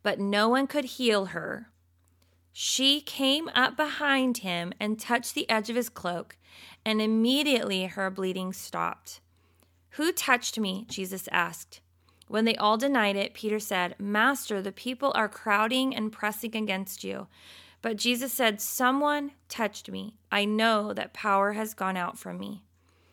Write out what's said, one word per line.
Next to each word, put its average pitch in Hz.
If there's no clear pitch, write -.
but 202
no 202
one 269
could 285
heal 214
her, 170
she 277
came 285
up 254
behind 269
him 175
and 214
touched -
the 294
edge 220
of 226
his 240
cloak, -
and 220
immediately 220
her 190
bleeding 185
stopped." -
"Who 320
touched 247
me?" 202
Jesus 190
asked. 170
When 220
they 226
all 214
denied 226
it, 196
Peter 214
said, 185
"Master, 208
the 196
people 262
are 214
crowding 226
and 214
pressing 220
against 196
you." 196
But 226
Jesus 240
said, 220
"Someone 285
touched -
me. 190
I 202
know 214
that 208
power 202
has 214
gone 190
out 175
from 180
me." 202